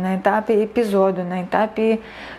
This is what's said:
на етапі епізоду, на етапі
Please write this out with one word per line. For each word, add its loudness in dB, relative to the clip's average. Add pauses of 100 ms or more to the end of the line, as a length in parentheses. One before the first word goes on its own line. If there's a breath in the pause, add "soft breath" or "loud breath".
на 0
етапі 2
епізоду, 2
на -4
етапі 0 (400 loud breath)